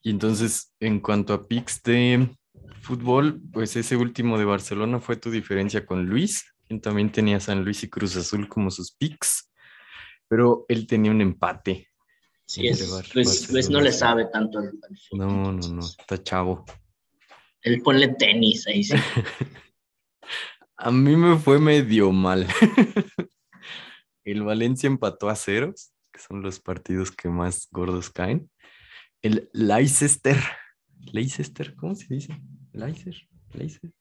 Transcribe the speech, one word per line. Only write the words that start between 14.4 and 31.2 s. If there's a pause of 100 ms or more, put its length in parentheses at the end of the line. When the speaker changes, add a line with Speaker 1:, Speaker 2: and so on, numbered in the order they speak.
Speaker 2:
al,
al
fútbol,
Speaker 1:
No,
no,
Speaker 2:
entonces.
Speaker 1:
no,
está
chavo. (960)
Speaker 2:
Él
ponle
tenis,
ahí
sí.
Speaker 1:
<laughs>
A
mí
me
fue
medio
mal.
<laughs> (920)
El
Valencia
empató
a
ceros, (220)
que
son
los
partidos
que
más
gordos
caen. (720)
El
Leicester, (760)
Leicester,